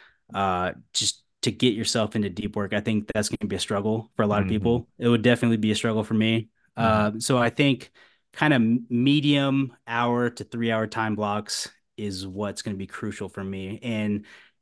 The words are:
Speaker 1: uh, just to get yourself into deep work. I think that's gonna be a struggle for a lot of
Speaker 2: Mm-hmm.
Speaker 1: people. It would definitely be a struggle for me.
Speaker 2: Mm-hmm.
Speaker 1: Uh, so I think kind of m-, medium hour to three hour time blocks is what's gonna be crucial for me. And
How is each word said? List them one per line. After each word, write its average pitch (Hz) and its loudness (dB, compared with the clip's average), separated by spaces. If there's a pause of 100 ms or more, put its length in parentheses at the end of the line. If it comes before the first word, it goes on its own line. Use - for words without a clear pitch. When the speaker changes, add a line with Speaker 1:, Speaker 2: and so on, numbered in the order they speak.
(340)
Speaker 1:
uh, 92 0 (200)
just - -2 (200)
to 117 0
get 123 2
yourself 113 -2
into 104 0
deep 104 -6
work. 101 -4
I 104 0
think 107 -2
that's - 0
gonna - -4
be 98 -2
a 87 -4
struggle 107 -2
for 117 2
a 107 4
lot 104 2
of 95 0
Speaker 2:
Mm-hmm. - -
Speaker 1:
people. 117 0 (100)
It 120 0
would 117 4
definitely 117 4
be 107 2
a 104 2
struggle 110 0
for 113 -4
me. 110 2 (320)
Speaker 2:
Mm-hmm. 110 4
Speaker 1:
Uh, 107 0
so 123 2
I 120 4
think 139 0 (420)
kind 151 2
of 127 6
m-, 117 2
medium 139 2 (100)
hour 120 0
to 113 -12
three 117 -4
hour 110 0
time 110 -2
blocks 104 -4 (280)
is 98 -8
what's 98 -8
gonna 101 -6
be 95 -10
crucial 104 -10
for - -12
me. 95 -8
And 107 -4 (360)